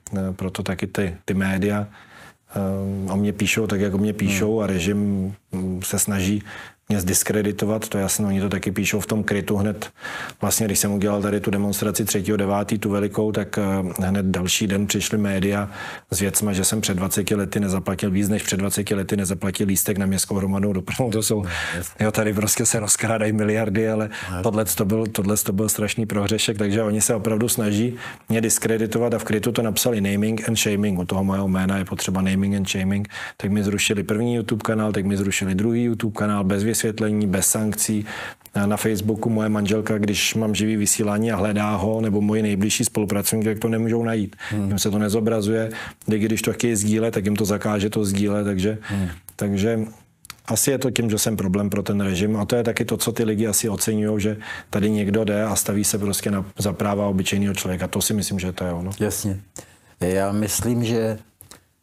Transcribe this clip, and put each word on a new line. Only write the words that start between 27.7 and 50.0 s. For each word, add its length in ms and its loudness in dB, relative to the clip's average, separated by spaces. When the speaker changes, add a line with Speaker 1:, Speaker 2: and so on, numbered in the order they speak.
Speaker 1:
mě 120 2
diskreditovat 720 2
a 60 2
v 40 -6
krytu 280 0
to 100 0
napsali 400 2
naming 480 0
and 60 2
shaming. 440 2
U 60 -2
toho 180 0
mého 240 0
jména 300 2
je 80 -2
potřeba 360 -2
naming 340 2
and 140 0
shaming. 400 0
Tak 140 -2
mi 120 2
zrušili 400 2
první 320 0
YouTube 280 -2
kanál, 280 0
tak 140 0
mi 120 2
zrušili 380 0
druhý 280 2
YouTube 320 -2
kanál 280 0
bez 200 2
vysvětlení, 640 0
bez 200 2
sankcí. 580 0
Na 120 2
Facebooku 520 0
moje 200 2
manželka, 480 2
když 380 0
mám 200 2
živý 200 2
vysílání 560 2
a 40 0
hledá 400 0
ho, 260 0
nebo 200 2
moji 200 2
nejbližší 440 2
spolupracovníci, 640 0
tak 100 0
to 100 0
nemůžou 340 0
najít. 320 -2
Speaker 2:
Hmm. 180 -2
Speaker 1:
Jim 120 0
se 120 0
to 80 2
nezobrazuje. 680 2
Lidi, 180 2
když 160 2
to 120 0
chtějí 220 0
sdílet, 380 2
tak 120 0
jim 100 2
to 100 2
zakáže 440 0
to 160 0
sdílet, 400 0
takže, 360 0
Speaker 2:
Hmm. 260 -2
Speaker 1:
takže 440 0